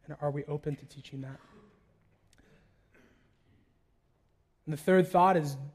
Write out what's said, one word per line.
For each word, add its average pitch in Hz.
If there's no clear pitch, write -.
and 151
are 147
we 143
open 147
to 131
teaching 135
that? 135
And 156
the 143
third 185
thought 185
is 143